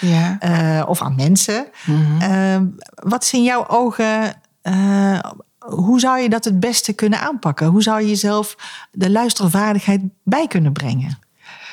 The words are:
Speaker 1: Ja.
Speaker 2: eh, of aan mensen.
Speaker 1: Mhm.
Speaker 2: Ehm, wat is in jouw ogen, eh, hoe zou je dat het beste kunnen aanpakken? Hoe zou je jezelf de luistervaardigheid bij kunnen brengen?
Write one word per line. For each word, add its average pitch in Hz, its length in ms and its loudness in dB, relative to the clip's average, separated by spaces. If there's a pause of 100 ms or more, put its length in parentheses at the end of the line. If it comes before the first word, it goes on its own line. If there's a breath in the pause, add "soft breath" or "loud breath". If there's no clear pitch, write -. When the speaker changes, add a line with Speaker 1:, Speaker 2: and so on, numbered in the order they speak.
Speaker 1:
Ja. 175 380 2
Speaker 2:
eh, 165 500 0
of 175 120 0
aan 139 140 -2
mensen. 196 500 2 (200 loud breath)
Speaker 1:
Mhm. 151 360 2
Speaker 2:
Ehm, 190 440 0 (300)
wat 240 280 -4
is - 100 -2
in 247 100 2
jouw 247 240 0
ogen, 220 680 0 (280)
eh, 196 580 2 (400)
hoe 226 400 0
zou 254 200 2
je 247 100 0
dat 226 160 0
het 196 140 2
beste 226 340 -2
kunnen 214 260 0
aanpakken? 170 480 -2
Hoe 196 160 4
zou 214 180 0
je 214 60 0
jezelf 208 480 -2 (360 loud breath)
de 185 180 -2
luistervaardigheid 202 920 0 (220)
bij 277 240 0
kunnen 151 260 0
brengen? 139 460 -4 (540 loud breath)